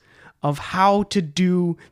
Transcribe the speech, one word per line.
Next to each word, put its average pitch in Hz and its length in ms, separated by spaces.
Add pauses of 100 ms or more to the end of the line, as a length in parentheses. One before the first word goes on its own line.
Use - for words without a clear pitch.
(400)
of 143 200
how 202 420
to 202 180
do 175 560 (160)